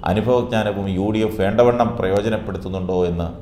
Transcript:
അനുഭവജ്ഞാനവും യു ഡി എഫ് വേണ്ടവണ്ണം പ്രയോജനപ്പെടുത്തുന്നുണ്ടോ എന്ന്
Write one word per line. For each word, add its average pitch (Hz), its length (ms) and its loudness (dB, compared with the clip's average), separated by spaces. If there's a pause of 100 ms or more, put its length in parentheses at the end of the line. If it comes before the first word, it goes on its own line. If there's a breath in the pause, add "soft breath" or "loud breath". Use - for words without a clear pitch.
(100)
അനുഭവജ്ഞാനവും 104 760 0 (100)
യു 95 180 0
ഡി 107 120 2
എഫ് 107 160 -4
വേണ്ടവണ്ണം 117 460 4 (100)
പ്രയോജനപ്പെടുത്തുന്നുണ്ടോ 95 960 -2 (140)
എന്ന് 85 160 -2 (160)